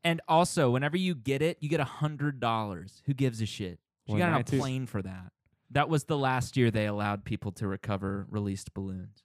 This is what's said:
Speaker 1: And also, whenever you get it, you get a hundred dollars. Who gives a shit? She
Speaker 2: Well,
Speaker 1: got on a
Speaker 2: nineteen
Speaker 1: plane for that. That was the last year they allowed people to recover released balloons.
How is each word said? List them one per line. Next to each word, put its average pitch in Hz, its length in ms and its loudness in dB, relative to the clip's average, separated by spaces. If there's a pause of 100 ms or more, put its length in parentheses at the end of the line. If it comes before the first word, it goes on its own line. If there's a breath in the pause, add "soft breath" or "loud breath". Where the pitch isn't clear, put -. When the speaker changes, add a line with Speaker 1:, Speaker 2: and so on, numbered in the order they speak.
Speaker 1:
And 165 260 2
also, 160 420 4
whenever 143 260 2
you 185 180 2
get 135 280 0
it, 170 180 2
you 151 80 -4
get 156 120 2
a 139 40 2
hundred 147 560 -2
dollars. 107 680 -2
Who 143 80 0
gives 127 280 0
a 107 40 0
shit? 90 320 -6 (280)
She 110 60 -2
Speaker 2:
Well, 104 60 4
Speaker 1:
got 175 100 4
on 165 40 4
a 151 40 4
Speaker 2:
nineteen 131 240 2
Speaker 1:
plane 131 260 -2
for 101 160 -4
that. 92 300 -10 (380)
That 143 180 2
was 156 160 2
the 156 140 -2
last 131 380 0
year 120 140 6
they 107 160 0
allowed 104 380 -2
people 104 280 -6
to 104 160 -6
recover 98 640 -4
released 101 440 -4
balloons. 95 500 -10